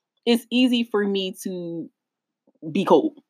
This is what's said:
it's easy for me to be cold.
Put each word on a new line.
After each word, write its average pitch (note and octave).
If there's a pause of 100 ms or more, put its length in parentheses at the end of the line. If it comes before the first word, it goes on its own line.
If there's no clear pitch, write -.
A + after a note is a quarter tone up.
(260)
it's A#3
easy A#3+
for G#3
me G3 (100)
to E3+ (840)
be F3
cold. D#3+ (100)